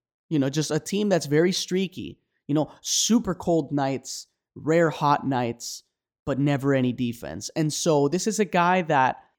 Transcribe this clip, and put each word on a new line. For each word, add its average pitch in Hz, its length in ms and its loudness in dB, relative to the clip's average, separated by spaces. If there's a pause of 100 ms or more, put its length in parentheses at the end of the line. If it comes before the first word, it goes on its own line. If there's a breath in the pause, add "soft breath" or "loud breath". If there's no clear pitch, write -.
(280)
You 160 100 0
know, 135 120 2
just 147 200 -2
a 151 80 0
team 208 300 -2
that's 170 180 0
very 156 240 4
streaky, 180 680 -4 (260)
you 139 80 -4
know, 151 160 -2 (120)
super - 520 0
cold 160 380 0
nights, 135 540 -4 (280)
rare 156 360 2
hot 147 360 0
nights, 123 560 -4 (440)
but 135 120 -2
never 139 360 2
any 127 180 2
defense. 117 640 -6
And 156 160 0
so 147 360 2
this 175 180 -2
is 214 120 -2
a 214 60 2
guy 180 380 2
that 139 340 2 (220)